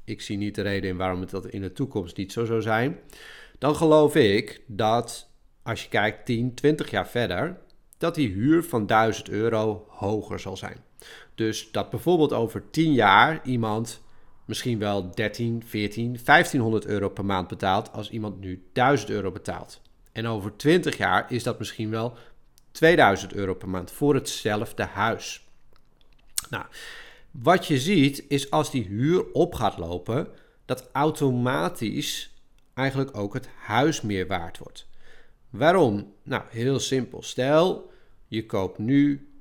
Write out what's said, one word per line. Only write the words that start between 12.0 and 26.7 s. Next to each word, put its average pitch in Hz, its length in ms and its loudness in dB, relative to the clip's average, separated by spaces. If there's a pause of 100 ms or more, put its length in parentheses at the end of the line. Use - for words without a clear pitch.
over 113 360 -4
tien 160 240 2
jaar 113 500 8
iemand 117 580 -2 (440)
misschien 113 340 -4
wel 101 320 -2
dertien, 117 540 -4
veertien, 117 540 -4
vijftienhonderd 123 640 4
euro 98 240 0
per 98 160 -6
maand 95 220 0
betaalt 98 440 0
als 110 180 -10
iemand 104 300 -8
nu 92 240 -10 (100)
duizend 131 360 2
euro 101 220 -4
betaalt. 85 500 -10 (300)
En 113 160 -6
over 107 300 -6
twintig 160 400 2
jaar 95 340 2
is 120 120 -2
dat 120 160 -4
misschien 110 300 -8
wel 113 280 -6 (540)
tweeduizend 107 640 6
euro 95 200 -2
per 92 160 -10
maand 90 220 -6
voor 147 220 2
hetzelfde 110 720 -4
huis. - 640 -4 (1000)
Nou, - 160 -8 (640)